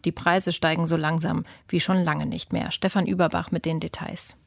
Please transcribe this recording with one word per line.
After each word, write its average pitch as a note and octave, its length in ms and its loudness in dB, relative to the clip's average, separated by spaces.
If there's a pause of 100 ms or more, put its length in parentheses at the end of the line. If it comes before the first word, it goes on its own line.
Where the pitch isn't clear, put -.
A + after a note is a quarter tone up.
Die G#3 60 2
Preise F3+ 400 2
steigen E3 340 2
so E3 100 2
langsam D#3+ 480 0 (240)
wie F3 120 0
schon F#3 220 2
lange D3+ 220 0
nicht D#3 300 -6
mehr. - 160 -2
Stefan F#3+ 360 0
Überbach F3 440 0
mit E3+ 160 -2
den E3 120 -2
Details. - 580 -8 (100)